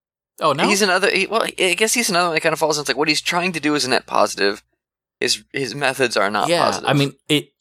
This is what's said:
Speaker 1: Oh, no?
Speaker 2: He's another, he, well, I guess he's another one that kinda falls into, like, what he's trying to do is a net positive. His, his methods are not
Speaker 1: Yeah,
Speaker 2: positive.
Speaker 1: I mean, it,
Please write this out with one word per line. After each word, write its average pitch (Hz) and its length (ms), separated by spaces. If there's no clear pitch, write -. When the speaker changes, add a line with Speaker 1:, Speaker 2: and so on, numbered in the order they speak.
Speaker 1:
Oh, 151 120
no? 165 160
Speaker 2:
He's 202 120
another, 190 300
he, 190 160
well, 220 160
I 175 320
guess 214 200
he's 233 140
another 175 200
one 160 60
that 156 60
kinda 156 160
falls 151 220
into, 143 120
like, 117 60
what 151 120
he's 151 120
trying 175 320
to 156 80
do 151 140
is 139 100
a 127 60
net - 160
positive. 101 560
His, 120 240
his 127 220
methods 131 420
are 101 140
not 104 180
Speaker 1:
Yeah, 170 180
Speaker 2:
positive. - 220
Speaker 1:
I 131 40
mean, 139 220
it, 151 200